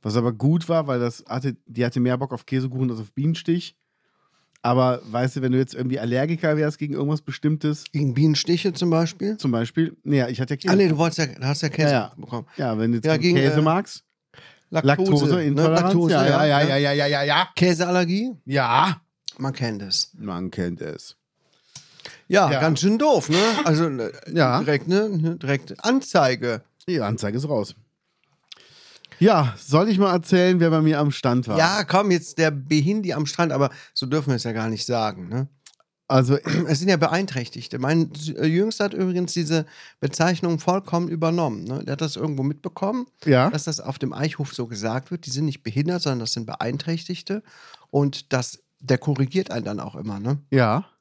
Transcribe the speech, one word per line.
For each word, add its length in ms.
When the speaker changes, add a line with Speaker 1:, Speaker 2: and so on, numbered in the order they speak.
Speaker 1:
Was 140
aber 160
gut 360
war, 180
weil 140
das 280
hatte, 280
die 180
hatte 160
mehr 180
Bock 140
auf 140
Käsekuchen 440
als 100
auf 120
Bienenstich. 640
Aber 420
weißt 320
du, 60
wenn 100
du 60
jetzt 160
irgendwie 260
Allergiker 560
wärst 220
gegen 160
irgendwas 280
Bestimmtes 720
Speaker 2:
Gegen 220
Bienenstiche 580
zum 180
Beispiel? 460
Speaker 1:
Zum 160
Beispiel. 500
Nee, 160
ja, 100
ich 120
hatte 140
ja 160
Speaker 2:
Ah, 60
nee, 120
Speaker 1:
Käsekuchen. 20
Speaker 2:
du 80
wolltest 200
ja, 80
hast 140
ja 60
Speaker 1:
Ja, 60
ja. 20
Speaker 2:
Käsekuchen 460
bekommen. 240
Speaker 1:
Ja, 220
wenn 140
du 120
Speaker 2:
Ja, 100
Speaker 1:
zum 80
Speaker 2:
gegen, 160
Speaker 1:
Käse 200
Speaker 2:
äh, 40
Speaker 1:
magst. 420
Speaker 2:
Laktose, 560
Speaker 1:
Laktoseintoleranz. 500
Speaker 2:
ne? 60
Laktose, 320
Speaker 1:
Ja, 120
ja, 180
Speaker 2:
ja, 180
Speaker 1:
ja, 60
Speaker 2:
ja. 100
Speaker 1:
ja, 140
ja, 140
ja, 160
ja. 320
Speaker 2:
Käseallergie? 800
Speaker 1:
Ja. 560
Speaker 2:
Man 140
kennt 300
es. 360
Speaker 1:
Man 320
kennt 300
es. 360
Speaker 2:
Ja, 220
Speaker 1:
Ja. 100
Speaker 2:
ganz 200
schön 180
doof, 300
ne? 100
Also, 240
äh, 240
Speaker 1:
Ja. 240
Speaker 2:
direkt, 300
ne? 520
Direkt 440
Anzeige. 800
Speaker 1:
Die 120
Anzeige 380
ist 100
raus. 280
Ja, 380
soll 320
ich 100
mal 140
erzählen, 480
wer 100
bei 120
mir 160
am 120
Stand 380
war? 100
Speaker 2:
Ja, 260
komm, 260
jetzt 280
der 120
Behindi 640
am 120
Strand, 260
aber 180
so 120
dürfen 220
wir 80
es 80
ja 80
gar 160
nicht 160
sagen, 440
ne? 200
Speaker 1:
Also 280
Speaker 2:
<clears throat> 320
Es 120
sind 80
ja 100
Beeinträchtigte. 800
Mein 360
Sü-, 220
äh, 100
Jüngster 380
hat 100
übrigens 380
diese 320
Bezeichnung 580
vollkommen 500
übernommen, 560
ne? 200
Der 80
hat 100
das 140
irgendwo 260
mitbekommen, 640
Speaker 1:
Ja. 260
Speaker 2:
dass 140
das 160
auf 180
dem 140
Eichhof 400
so 140
gesagt 440
wird. 140
Die 60
sind 160
nicht 160
behindert, 400
sondern 180
das 140
sind 120
Beeinträchtigte. 960
Und 440
das, 280
der 180
korrigiert 520
einen 140
dann 160
auch 160
immer, 240
ne? 300
Speaker 1:
Ja. 340